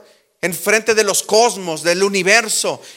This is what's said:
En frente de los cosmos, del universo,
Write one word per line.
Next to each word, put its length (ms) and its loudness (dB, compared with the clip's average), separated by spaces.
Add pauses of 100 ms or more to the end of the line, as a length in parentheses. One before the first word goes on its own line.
(420)
En 140 -4
frente 400 0
de 80 2
los 180 0
cosmos, 640 0
del 180 0
universo, 800 0 (160)